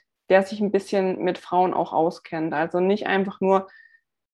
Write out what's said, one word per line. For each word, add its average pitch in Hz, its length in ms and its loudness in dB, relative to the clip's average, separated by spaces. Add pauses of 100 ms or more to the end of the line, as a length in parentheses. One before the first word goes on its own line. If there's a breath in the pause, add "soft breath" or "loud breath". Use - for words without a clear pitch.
(300)
der 190 120 6
sich 208 180 -6
ein 202 120 0
bisschen 196 520 -2
mit 180 140 -2
Frauen 180 360 0
auch - 200 -2
auskennt. 165 600 -2
Also 165 280 -2
nicht 190 260 0
einfach 190 320 -2
nur 190 300 2 (640 soft breath)